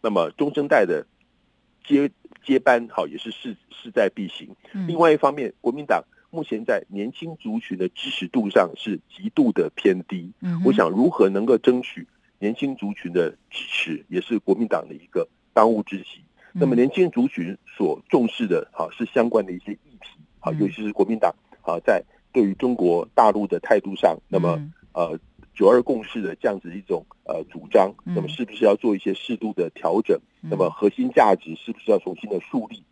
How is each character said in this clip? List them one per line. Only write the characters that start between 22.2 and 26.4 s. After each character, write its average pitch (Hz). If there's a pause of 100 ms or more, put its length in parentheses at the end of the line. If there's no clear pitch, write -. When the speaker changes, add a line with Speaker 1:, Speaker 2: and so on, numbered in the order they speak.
Speaker 1:
对 117
于 98
中 127
国 87
大 113
陆 101
的 104
态 107
度 98
上， 80 (120)
那 95
么， 85
Speaker 2:
嗯。 73 (200)
Speaker 1:
呃， 82 (360)
九 98
二 123
共 117
识 110
的 95
这 127